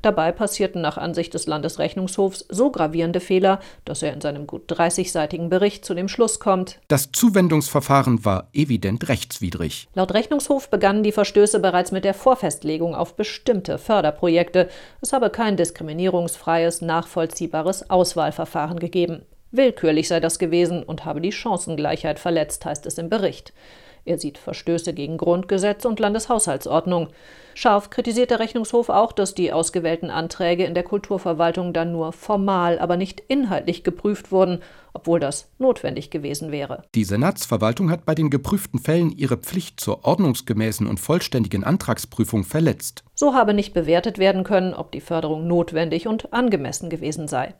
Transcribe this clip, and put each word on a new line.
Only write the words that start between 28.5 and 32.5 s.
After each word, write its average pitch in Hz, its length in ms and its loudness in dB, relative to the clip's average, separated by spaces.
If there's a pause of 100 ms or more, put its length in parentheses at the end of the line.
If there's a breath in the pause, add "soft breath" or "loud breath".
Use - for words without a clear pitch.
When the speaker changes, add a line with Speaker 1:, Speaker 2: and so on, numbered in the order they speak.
Speaker 1:
auch, 220 220 4
dass 196 240 -2
die 175 180 0
ausgewählten 165 560 -2
Anträge 170 540 0
in 170 100 -2
der 180 80 0
Kulturverwaltung 175 880 0
dann 170 200 -2
nur 165 200 -2
formal, 190 680 0